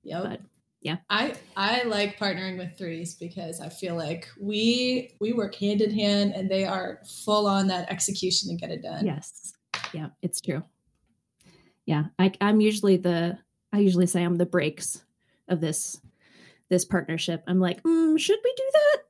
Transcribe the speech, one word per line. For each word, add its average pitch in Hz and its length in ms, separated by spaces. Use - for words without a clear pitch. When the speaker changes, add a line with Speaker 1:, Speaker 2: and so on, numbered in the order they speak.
Speaker 1:
Yep. 165 200
Speaker 2:
But, - 180
yeah. 160 160
Speaker 1:
I, 226 260
I 220 280
like 208 360
partnering 190 380
with 180 200
threes 170 380
because 170 460
I 156 80
feel 170 260
like 165 320
we, 240 840
we 220 100
work 214 240
hand 208 260
in 208 160
hand 202 380
and 190 140
they 190 160
are 185 360
full 208 220
on 196 200
that 180 220
execution 185 600
to 170 60
get 170 140
it 160 140
done. - 220
Speaker 2:
Yes. - 480
Yeah, 156 140
it's - 200
true. 165 220
Yeah. 151 200
I, 190 220
I'm 214 180
usually 202 380
the, 175 400
I 202 80
usually 180 280
say 175 160
I'm 175 120
the 175 100
brakes - 580
of 170 140
this, - 400
this 180 160
partnership. 165 640
I'm 185 120
like, 180 240
"Mm, 330 360
should 427 240
we 508 140
do 523 60
that?" 587 360